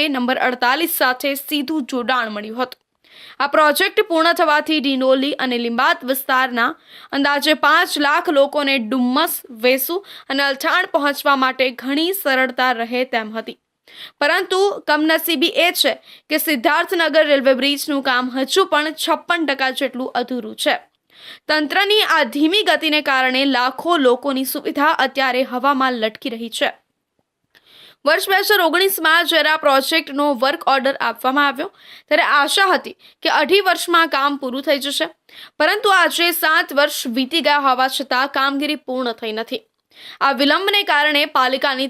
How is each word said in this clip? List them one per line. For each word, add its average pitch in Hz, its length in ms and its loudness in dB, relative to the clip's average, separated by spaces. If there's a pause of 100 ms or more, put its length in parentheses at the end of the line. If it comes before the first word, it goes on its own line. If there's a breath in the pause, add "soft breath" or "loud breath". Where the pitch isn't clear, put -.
નંબર 254 460 -2
અડતાલીસ 262 520 0
સાથે 269 320 0 (140)
સીધું 294 460 -4
જોડાણ 240 420 -2
મળ્યું 220 260 -8
હોત. 254 160 -8 (640 loud breath)
આ 277 120 0
પ્રોજેક્ટ 311 560 2
પૂર્ણ 339 300 2
થવાથી 311 420 2
ડિંડોલી 262 640 0
અને 247 140 -2
લિંબાયત 240 500 0
વિસ્તારના 254 580 0 (500 loud breath)
અંદાજે 285 380 2
પાંચ 311 400 2 (100)
લાખ 330 320 0
લોકોને 285 420 2
ડુમ્મસ, 254 560 0 (300)
વેસુ 262 320 0 (320 loud breath)
અને 269 160 -2
અલથાણ 311 500 0
પહોંચવા 285 480 0
માટે 262 240 0 (160)
ઘણી 311 360 -2
સરળતા 254 520 0 (100)
રહે 247 240 -4 (100)
તેમ 220 220 -4
હતી, 226 200 -10 (640 loud breath)
પરંતુ 370 400 0 (280)
કમનસીબી 311 640 0 (140)
એ - 60 4
છે 277 220 0 (360 loud breath)
કે 302 160 0
સિદ્ધાર્થનગર 320 840 2
રેલવે 269 240 4
બ્રિજનું 277 480 -2
કામ 254 320 -2
હજુ 269 320 0
પણ 302 380 -2
છપ્પન 320 440 -2
ટકા 269 220 0 (100)
જેટલું 254 400 -6
અધૂરું 233 460 -8
છે. 285 100 2 (720 loud breath)
તંત્રની 349 560 2 (140)
આ 285 180 0
ધીમી 330 320 0
ગતિને 302 400 0
કારણે 262 340 0 (140)
લાખો 262 480 0
લોકોની 262 480 0
સુવિધા 294 400 0 (140)
અત્યારે 262 480 -2
હવામાં 262 500 0
લટકી 220 320 -6
રહી 233 240 -12
છે. 294 100 0 (1300 loud breath)
વર્ષ 339 240 0
બે 392 80 2
હજાર 392 280 2
ઓગણીસમાં 339 640 2
જ્યારે 302 200 2
આ 311 120 0
પ્રોજેક્ટનો 285 640 0 (160)
વર્ક 302 200 0 (100)
ઓર્ડર 269 200 2 (140)
આપવામાં 262 420 0
આવ્યો, 277 180 -4 (380 loud breath)
ત્યારે 311 320 2
આશા 392 320 2
હતી 277 260 -2 (280 soft breath)
કે 320 160 0
અઢી 349 280 4
વર્ષમાં 339 460 2
કામ 285 260 0
પૂરું 262 240 -6
થઈ 285 220 2
જશે, 285 240 -4 (500 loud breath)
પરંતુ 392 380 2
આજે 339 360 2
સાત 330 460 0
વર્ષ 294 380 0
વીતી 269 320 -2
ગયા 294 180 2
હોવા 262 220 2
છતાં 269 480 -4
કામગીરી 277 500 -2
પૂર્ણ 254 320 -6
થઈ 220 140 -8
નથી. 220 280 -8 (600 loud breath)
આ 269 120 2
વિલંબને 339 500 2
કારણે 302 440 0
પાલિકાની 269 640 0